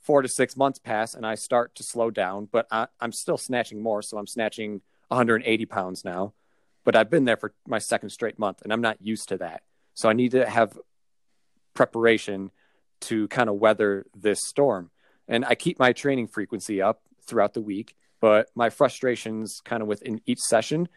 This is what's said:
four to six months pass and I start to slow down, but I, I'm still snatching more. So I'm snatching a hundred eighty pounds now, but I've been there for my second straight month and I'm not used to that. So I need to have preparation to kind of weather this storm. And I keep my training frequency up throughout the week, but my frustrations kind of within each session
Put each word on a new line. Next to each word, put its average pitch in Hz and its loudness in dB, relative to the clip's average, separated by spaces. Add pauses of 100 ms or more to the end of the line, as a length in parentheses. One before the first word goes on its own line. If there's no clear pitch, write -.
four 143 4
to 127 -4
six 127 -2
months 135 0
pass 113 -4
and 113 -8
I 110 -4
start 120 -2
to - -16
slow 117 -2
down, 101 -4
but 117 0
I, 110 -2 (120)
I'm 117 -6
still 160 -4
snatching 110 -4
more. 107 -2
So 110 -10
I'm 104 -8
snatching 107 -6 (300)
a 120 0
hundred 117 4
eighty 110 0
pounds 92 -6
now, 95 -6 (500)
but 117 2
I've 110 4
been 156 4
there 117 2
for - -10 (140)
my 113 -2
second 107 -4
straight - -6
month 101 -4
and 107 -4
I'm 117 -2
not 110 -2
used 107 -6
to 95 -2
that. 85 -8 (320)
So - 2
I 110 6
need 123 2
to 123 2
have 110 2 (1000)
preparation 110 2 (500)
to 107 -2
kind 117 0
of 104 -2
weather 104 2 (100)
this 101 0
storm. 107 0 (360)
And 117 0
I 120 4
keep - -4
my 127 6
training 131 0
frequency 101 -4
up 107 2 (240)
throughout 104 0
the 117 -6
week, 104 -8 (240)
but 107 6
my 117 2
frustrations 110 -2
kind 117 -6
of 107 -4
within 107 -4
each 123 -2
session 156 0